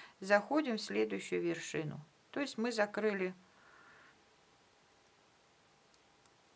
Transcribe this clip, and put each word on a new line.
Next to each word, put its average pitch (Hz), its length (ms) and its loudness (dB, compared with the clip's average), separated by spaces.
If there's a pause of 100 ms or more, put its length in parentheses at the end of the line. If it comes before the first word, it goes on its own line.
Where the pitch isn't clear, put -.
(200)
Заходим 208 580 4
в 214 40 -4
следующую 196 640 -2
вершину. 156 600 -4 (280)
То 277 100 -2
есть 269 160 -6
мы 233 140 0
закрыли 208 640 0 (3250)